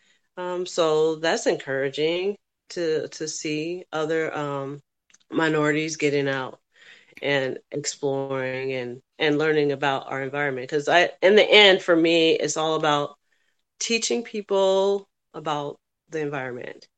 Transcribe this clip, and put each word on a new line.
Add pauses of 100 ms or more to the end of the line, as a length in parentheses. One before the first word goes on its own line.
(380)
Um,
so
that's
encouraging (340)
to,
to
see
other,
um, (500)
minorities
getting
out (600)
and (140)
exploring
and, (180)
and
learning
about
our
environment.
'Cause
I, (120)
in
the
end,
for
me,
it's
all
about (640)
teaching
people (260)
about (320)
the
environment. (100)